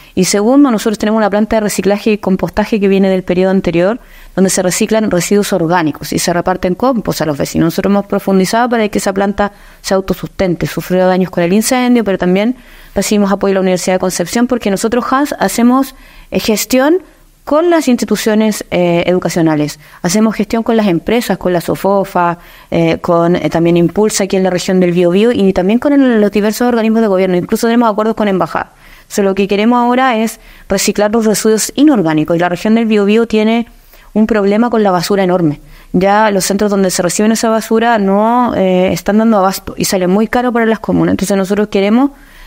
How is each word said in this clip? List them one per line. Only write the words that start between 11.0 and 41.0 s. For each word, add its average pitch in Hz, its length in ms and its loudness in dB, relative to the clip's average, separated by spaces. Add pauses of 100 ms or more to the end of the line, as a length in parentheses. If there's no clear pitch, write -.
daños 185 240 0
con 175 140 -2
el 175 100 0
incendio, 247 500 0
pero 190 140 -2
también 196 380 0 (400)
recibimos 202 360 0
apoyo 196 200 0
de 190 40 0
la 190 60 0
Universidad 185 360 0
de - 20 -12
Concepción, 185 480 -2
porque 226 240 -2
nosotros, 220 400 -2
Hans, 277 260 0
hacemos, 247 560 0 (380)
eh, 190 80 -2
gestión 262 640 0 (420)
con 320 240 0
las 320 200 2
instituciones, 220 840 0
eh, 175 340 0
educacionales. 165 720 0 (240)
Hacemos 214 320 0
gestión 226 300 -2
con 226 140 0
las 214 100 2
empresas, 190 500 0
con 185 140 -2
la 175 80 0
sofofa, 180 800 -2 (340)
eh, 165 280 0
con, 170 360 2
eh, 151 140 -2
también 170 260 2
Impulsa 196 480 0
aquí 190 140 -2
en 190 60 0
la 185 60 0
región 180 300 -2
del 175 140 2
Biobío 180 400 2
y 190 180 2
también 190 260 0
con 294 140 0
el, 254 300 2
los 202 100 0
diversos 214 380 0
organismos 226 320 0
de 226 60 2
gobierno. 185 280 0
Incluso 214 320 -2
tenemos 233 240 2
acuerdos 214 240 -2
con 208 140 -2
embajadas. 175 400 -4
O - 440 -20
sea, 196 120 0
lo 190 100 0
que 196 140 0
queremos 214 280 0
ahora 247 400 0
es 220 220 -4 (300)
reciclar 202 420 0
los 226 140 0
residuos 220 500 0
inorgánicos. 165 640 2
Y - 20 -2
la 175 80 2
región 214 280 0
del 233 100 2
Biobío 214 420 2
tiene 220 400 0 (460)
un 214 120 2
problema 214 440 0
con 226 120 0
la 202 100 2
basura 190 340 0
enorme. 175 340 0 (320)
Ya 202 400 2
los 190 140 0
centros 202 260 0
donde 190 200 0
se 185 100 -2
reciben 208 320 0
esa 226 160 -2
basura 220 500 0
no, 220 560 0
eh, 185 380 2
están 202 240 -2
dando 220 200 4
abasto 190 400 -2
y - 60 -4
sale 180 240 0
muy 208 200 2
caro 247 260 -2
para 233 120 0
las 185 140 0
comunas. 175 320 0